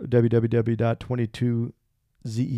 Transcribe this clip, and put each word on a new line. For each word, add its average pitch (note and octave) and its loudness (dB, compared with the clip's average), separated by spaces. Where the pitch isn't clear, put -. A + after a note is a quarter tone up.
W A#2 4
W A#2 2
W A#2 0
dot A#2 0
twenty-two A#2+ -4
Z A#2 -2